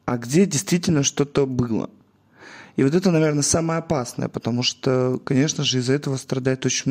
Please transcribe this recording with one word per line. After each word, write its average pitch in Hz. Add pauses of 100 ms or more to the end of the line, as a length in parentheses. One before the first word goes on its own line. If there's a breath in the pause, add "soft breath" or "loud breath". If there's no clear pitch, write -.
а 123
где 131
действительно 165
что-то 139
было. 123 (840 loud breath)
И 131
вот 139
это, 185
наверное, 156
самое 165
опасное, 135
потому 120
что, 127
конечно 143
же, 127
из-за 127
этого 143
страдает 131
очень 127